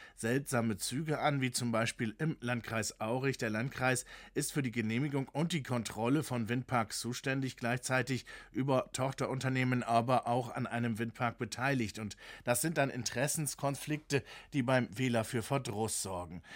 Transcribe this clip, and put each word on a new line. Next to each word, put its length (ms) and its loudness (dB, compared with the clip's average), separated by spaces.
seltsame 580 0
Züge 440 -2
an, 200 2
wie 120 2
zum 200 0
Beispiel 460 0
im 240 0
Landkreis 580 -2
Aurich. 380 0
Der 120 0
Landkreis 540 0
ist 180 -2
für 120 0
die 80 -2
Genehmigung 580 0
und 240 0
die 100 0
Kontrolle 600 0
von 260 -2
Windparks 500 0
zuständig, 560 -2
gleichzeitig 680 0
über 400 2
Tochterunternehmen 880 0
aber 460 4
auch 260 0
an 140 -2
einem 320 0
Windpark 380 -2
beteiligt. 160 -4
Und 180 -8
das 160 2
sind 180 0
dann 100 4
Interessenskonflikte, 1300 -2
die 100 4
beim 340 4
Wähler 260 4
für 200 -2
Verdruss 580 -2
sorgen. 400 -6